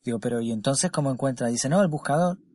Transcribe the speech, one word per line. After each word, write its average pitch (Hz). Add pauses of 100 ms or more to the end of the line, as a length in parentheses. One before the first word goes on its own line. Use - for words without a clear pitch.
Digo, 117
"Pero, 120
¿y 117
entonces 135
cómo 143
encuentra?". 127
Dice, 120
"No, 175
el 190
buscador". 160 (160)